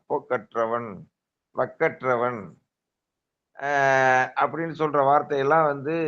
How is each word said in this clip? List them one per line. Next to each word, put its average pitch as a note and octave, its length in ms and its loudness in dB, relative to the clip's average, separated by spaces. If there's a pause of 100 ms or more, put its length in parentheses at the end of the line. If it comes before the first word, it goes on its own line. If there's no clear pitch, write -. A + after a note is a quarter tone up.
போக்கற்றவன், A#2 800 -4 (640)
வக்கற்றவன், B2 840 -2 (1160)
அ, C#3+ 140 -6 (640)
அப்படின்னு D3 440 -2
சொல்ற D3 260 0
வார்த்தையெல்லாம் C#3+ 600 2
வந்து C#3+ 300 -4 (140)